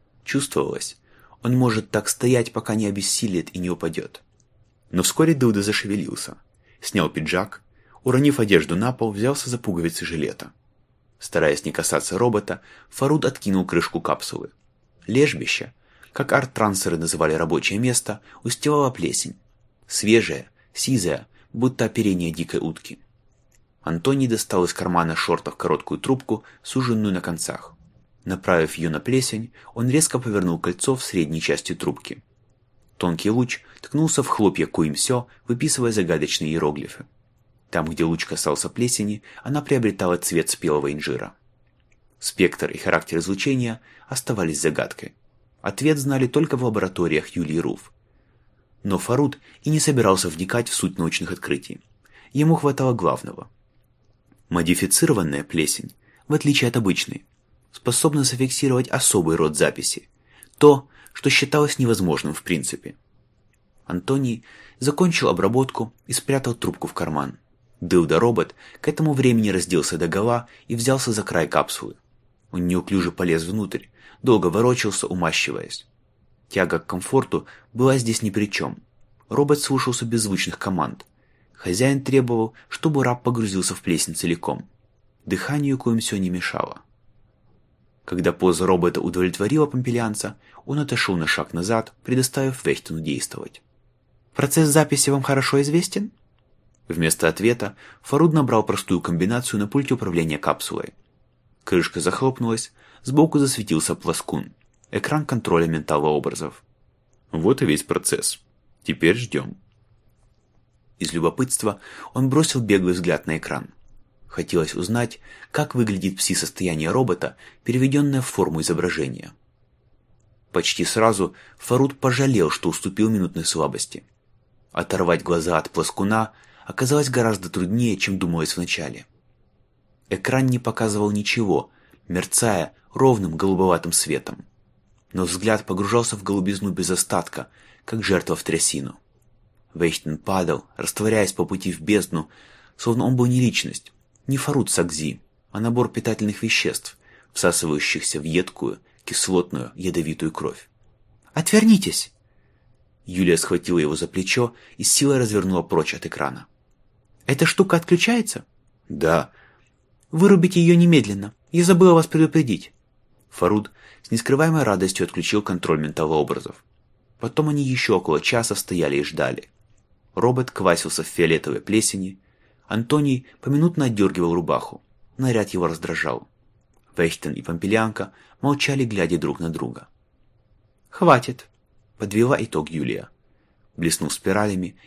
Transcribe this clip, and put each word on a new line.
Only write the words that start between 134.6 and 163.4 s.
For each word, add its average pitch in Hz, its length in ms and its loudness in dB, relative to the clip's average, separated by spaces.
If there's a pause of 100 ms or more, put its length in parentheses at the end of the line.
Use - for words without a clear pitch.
Но 92 120 -2
взгляд 98 400 0
погружался 101 520 0
в 101 60 -10
голубизну 98 480 -2
без 87 200 -2
остатка, - 580 -2 (360)
как 110 200 -6
жертва 87 320 0
в - 60 -8
трясину. - 560 -2 (760)
Вейхтен 80 440 -2
падал, 87 480 -2 (100)
растворяясь 107 560 0
по 90 120 -2
пути 92 280 -4
в 78 80 -10
бездну, 85 480 0 (480)
словно 117 280 0
он 127 120 2
был 123 100 4
не 123 140 2
личность, - 520 -2 (340)
не 135 100 -2
Фарут 135 340 0
Сагзи, 80 500 -2 (300)
а 104 100 -8
набор 120 280 0
питательных 107 540 -4
веществ, - 560 -2 (340)
всасывающихся 78 880 0
в 71 40 -8
едкую, 80 560 -4 (240)
кислотную, 82 680 -2
ядовитую 80 580 -4
кровь. - 360 -10 (640)
«Отвернитесь!» 208 800 4 (960)
Юлия 87 300 4
схватила 87 400 0
его 76 180 2
за 85 100 -4
плечо 113 480 -2 (220)
и - 80 -6
с - 80 2
силой 143 260 4
развернула 95 440 2
прочь 80 320 0
от - 100 -10
экрана. 71 420 -6 (800)
«Эта 131 220 2
штука 190 300 4
отключается?» 220 680 0 (460)
«Да». 78 400 2 (800)
«Вырубите 180 500 6
ее 170 140 8
немедленно. 110 600 4 (160)
Я 170 140 2
забыла 180 300 8
вас 165 120 6
предупредить». 156 640 2 (580)
Фаруд 104 400 0 (320)